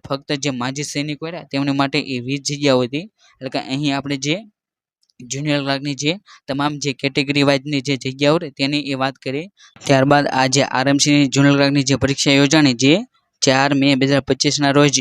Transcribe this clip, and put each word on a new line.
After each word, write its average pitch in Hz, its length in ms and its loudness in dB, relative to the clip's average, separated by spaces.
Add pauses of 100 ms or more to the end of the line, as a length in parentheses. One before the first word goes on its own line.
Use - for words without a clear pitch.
ફક્ત 139 240 -8 (140)
જે 147 80 -2 (100)
માજી 135 300 -6
સૈનિકો 147 420 -8
રહ્યા 156 180 -16
તેમની 139 280 -2
માટે 139 200 0 (160)
એ - 0 - (100)
વીસ 139 240 -6
જગ્યાઓ 143 380 2
હતી. 147 180 -6 (360)
એટલે 131 120 -10
કે 139 60 -4 (140)
અહીં 143 240 -2
આપણે 139 280 -6
જે 151 100 -2 (960)
જુનિયર 147 320 -4
ક્લાર્કની 139 400 -4
જે 151 80 0 (360)
તમામ 143 260 -2 (100)
જે 143 80 -2 (100)
કેટેગરી 143 480 0
વાઇઝની 139 380 -4
જે 139 160 -2
જગ્યાઓ 143 400 0
રહે 147 60 -10 (100)
તેની 143 320 -2
એ - 100 -4
વાત 135 220 -2
કરીએ. 139 220 -6 (400)
ત્યારબાદ 139 400 4 (140)
આ 131 140 2
જે 135 100 4 (140)
આર 131 140 0
એમ 139 120 2
સી 147 140 2
ની 139 180 2
જુનિયર 139 220 4
ક્લાર્કની 139 320 2
જે 139 140 2
પરીક્ષા 139 360 2
યોજાણી 143 440 4
જે 143 100 6 (480)
ચાર 135 280 4 (100)
મે 139 80 2 (120)
બે 139 120 2
હજાર 139 160 2
પચીસના 139 500 0
રોજ 147 240 4